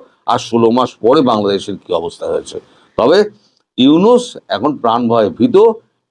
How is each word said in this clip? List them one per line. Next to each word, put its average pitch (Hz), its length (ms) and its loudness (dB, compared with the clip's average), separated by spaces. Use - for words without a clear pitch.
আর 117 140 -2
ষোলো 117 320 0
মাস 123 240 -2
পরে 131 260 2
বাংলাদেশের 101 560 -2
কি - 160 -10
অবস্থা 85 340 -8
হয়েছে। 76 320 -8
তবে 180 320 2
ইউনূস 180 600 2
এখন 113 300 -4
প্রাণ 117 300 -2
ভয়ে 113 220 0
ভীত, 135 280 0